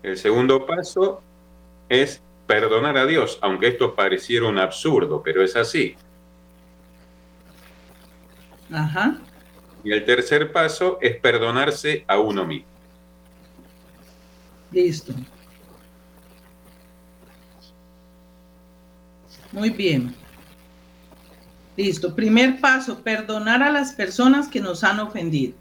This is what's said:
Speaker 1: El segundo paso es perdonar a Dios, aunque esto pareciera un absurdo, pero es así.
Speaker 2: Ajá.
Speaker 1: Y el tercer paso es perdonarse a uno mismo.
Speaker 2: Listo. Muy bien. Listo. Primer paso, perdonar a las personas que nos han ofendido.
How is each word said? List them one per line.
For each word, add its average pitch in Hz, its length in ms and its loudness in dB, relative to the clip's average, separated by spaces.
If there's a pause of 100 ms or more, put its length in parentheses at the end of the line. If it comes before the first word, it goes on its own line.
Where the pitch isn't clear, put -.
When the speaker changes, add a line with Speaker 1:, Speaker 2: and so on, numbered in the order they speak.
Speaker 1:
El 95 140 -6
segundo 127 480 2
paso 185 560 -2 (680)
es 131 320 2 (260)
perdonar 113 500 2
a 131 80 4
Dios, 147 360 0
aunque 98 260 0
esto 123 280 0
pareciera 101 520 0
un 101 100 0
absurdo, 92 680 0
pero 87 200 0
es 92 120 0
así. 117 400 -2 (2750)
Speaker 2:
Ajá. 165 460 -2 (680)
Speaker 1:
Y 104 100 -4
el 104 120 0
tercer 147 460 2
paso 175 500 0
es 117 160 0
perdonarse 131 920 0
a 98 120 2
uno 104 260 0
mismo. 78 220 -10 (2000)
Speaker 2:
Listo. 180 420 0 (4000)
Muy 214 180 -2
bien. 147 440 -2 (1600)
Listo. 175 400 -2
Primer 233 440 4
paso, 262 420 0
perdonar 220 600 -2
a 294 80 4
las 277 220 -2
personas 254 540 2
que 247 120 -6
nos 180 240 -4
han 202 160 2
ofendido. 165 600 -4